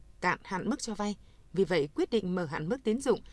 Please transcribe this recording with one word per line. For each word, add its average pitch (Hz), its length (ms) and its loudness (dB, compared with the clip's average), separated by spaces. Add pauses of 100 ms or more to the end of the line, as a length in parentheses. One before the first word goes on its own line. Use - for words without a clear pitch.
(220)
cạn 175 220 0
hạn 190 260 -4
mức 277 120 -2
cho 220 140 -6
vay. 208 200 -2 (380)
Vì 190 100 4
vậy, 156 320 2
quyết 349 140 0
định 185 260 0
mở 180 100 0
hạn 151 240 -4
mức 254 140 0
tín 226 180 2
dụng 233 180 4 (140)